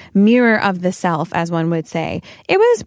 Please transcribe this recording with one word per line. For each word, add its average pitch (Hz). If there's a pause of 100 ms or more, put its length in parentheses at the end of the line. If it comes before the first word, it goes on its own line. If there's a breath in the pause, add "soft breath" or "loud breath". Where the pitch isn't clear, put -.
(120)
mirror 226
of 185
the 180
self, 165
as 170
one 165
would 165
say. 165 (280 loud breath)
It 370
was 453